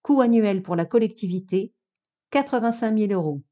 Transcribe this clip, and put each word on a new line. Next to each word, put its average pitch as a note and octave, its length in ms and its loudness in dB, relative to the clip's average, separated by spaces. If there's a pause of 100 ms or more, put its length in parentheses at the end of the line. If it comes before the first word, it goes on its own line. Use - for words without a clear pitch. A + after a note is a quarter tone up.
Coût C4+ 200 2
annuel G#3+ 420 2
pour F3 120 -4
la E3+ 100 0
collectivité, F#3+ 880 -2 (580)
quatre-vingt-cinq A#3 600 -2
mille G#3+ 220 0
euros. D3+ 380 -4